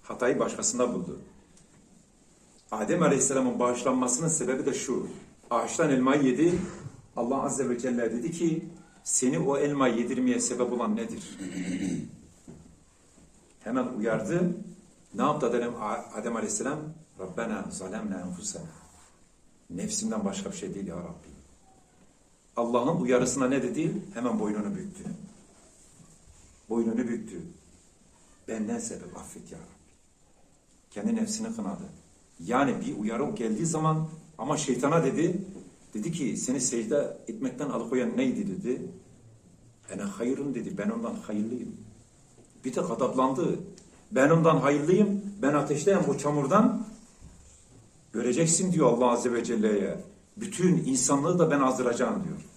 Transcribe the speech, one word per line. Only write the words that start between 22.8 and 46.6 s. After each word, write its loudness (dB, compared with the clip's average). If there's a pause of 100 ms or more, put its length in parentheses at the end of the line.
uyarısına 2
ne 2
dedi? -2 (200)
Hemen -2
boynunu -2
büktü. -10 (1700)
Boynunu 0
büktü. -4 (1080)
"Benden -4
sebep -10
affet -16
ya -16
Rabbi." -20 (1120)
Kendi -2
nefsini -4
kınadı. -6 (560)
Yani 2
bir -4
uyarı -2
geldiği -2
zaman 0 (320)
ama -2
şeytana 2
dedi, 2 (520)
dedi -4
ki, -2
"Seni -2
secde 0 (100)
etmekten -4
alıkoyan 0
neydi?" 2
dedi. -2 (1120)
"Ene -6
hayrun." -4
dedi, -6
"Ben -2
ondan -4
hayırlıyım." -6 (880)
Bir -4
de 0
gadaplandı. 2 (520)
"Ben 6
ondan 8
hayırlıyım, 4 (200)
ben 4
ateşteyim 4
bu 2
çamurdan." 4 (1300)